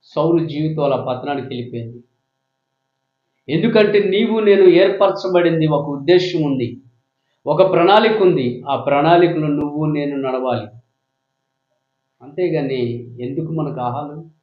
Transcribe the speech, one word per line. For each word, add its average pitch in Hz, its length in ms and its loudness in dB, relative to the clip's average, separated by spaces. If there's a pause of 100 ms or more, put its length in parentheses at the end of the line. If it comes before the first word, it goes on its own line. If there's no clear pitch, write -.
(140)
సౌలు 160 280 2 (100)
జీవితం 156 360 -4
అలా 131 100 0 (100)
పతనానికి 131 440 -6
వెళ్ళిపోయింది. 120 480 -12 (1500)
ఎందుకంటే 208 520 2 (140)
నీవు 226 220 0 (120)
నేను 190 180 6 (160)
ఏర్పరచబడింది 175 840 2 (120)
ఒక - 80 -4 (120)
ఉద్దేశం 170 520 2
ఉంది, 123 200 -2 (760)
ఒక 151 160 0 (120)
ప్రణాళిక 208 440 4 (100)
ఉంది. 143 200 2 (240)
ఆ 135 40 0 (120)
ప్రణాళికలో 156 640 2 (100)
నువ్వు 147 260 -4 (100)
నేను 143 300 -4
నడవాలి. 127 420 -4 (1500)
అంతేగాని 143 600 -2 (440)
ఎందుకు 156 240 -6 (100)
మనకు 127 280 -6
ఆహాలు 147 280 -8 (280)